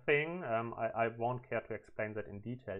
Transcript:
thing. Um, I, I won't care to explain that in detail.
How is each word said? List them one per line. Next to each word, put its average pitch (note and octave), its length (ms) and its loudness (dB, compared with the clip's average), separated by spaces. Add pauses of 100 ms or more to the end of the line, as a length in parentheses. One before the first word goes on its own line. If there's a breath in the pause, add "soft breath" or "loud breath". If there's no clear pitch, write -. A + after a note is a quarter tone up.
thing. D#3 380 2
Um, A#2 340 0
I, A2+ 280 2
I - 40 4
won't A#2+ 380 -2
care A#2 140 0
to - 120 -6
explain G#2+ 420 -4
that G#2 120 -4
in G2+ 120 -10
detail. G#2+ 400 -6